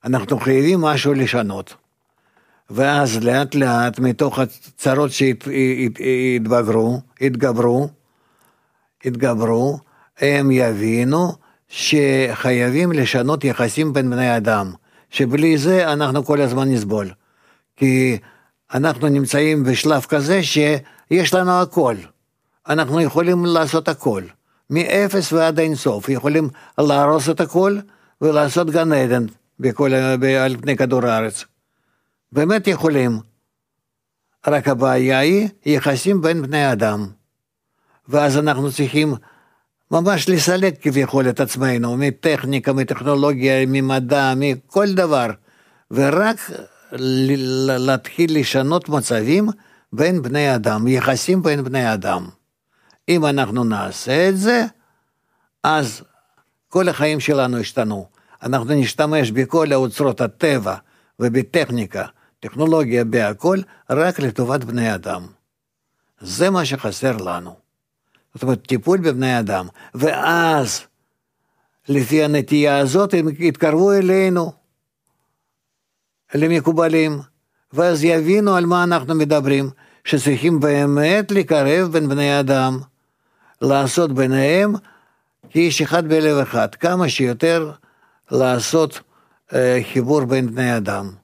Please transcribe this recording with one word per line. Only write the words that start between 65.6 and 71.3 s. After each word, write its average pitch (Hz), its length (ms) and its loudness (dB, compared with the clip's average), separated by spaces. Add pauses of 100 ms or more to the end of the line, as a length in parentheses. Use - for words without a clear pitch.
זה 107 280 -2
מה 180 160 0
שחסר 127 520 -4
לנו. 90 380 -10 (760)
זאת - 100 -10
אומרת, 127 240 -2
טיפול 147 300 2
בבני 131 420 0
אדם. 98 280 -4 (280)
ואז, 151 840 0 (1080)